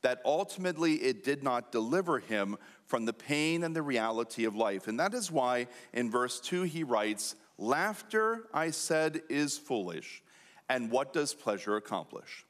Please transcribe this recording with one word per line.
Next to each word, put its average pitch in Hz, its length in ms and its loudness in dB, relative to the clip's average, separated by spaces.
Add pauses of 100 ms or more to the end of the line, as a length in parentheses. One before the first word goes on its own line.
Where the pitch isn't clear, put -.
that 127 220 2
ultimately 165 720 2
it 120 280 0
did 139 180 0
not 123 300 0
deliver 143 460 2
him 101 400 -2 (260)
from 113 220 0
the 117 80 0
pain 160 500 0
and 160 100 -2
the 160 80 0
reality 117 600 0
of 107 100 2
life. 104 320 0
And 113 140 -2
that 202 140 2
is 208 160 -2
why 123 360 2 (280)
in 120 160 0
verse 123 300 0
two 180 240 -2
he 160 200 -2
writes, 107 520 0 (200)
"Laughter, 220 960 0
I 160 180 0
said, 160 600 0
is 143 260 0
foolish, 87 680 -6 (460)
and 123 220 0
what 135 240 0
does 147 180 0
pleasure 104 440 0
accomplish?" - 720 -6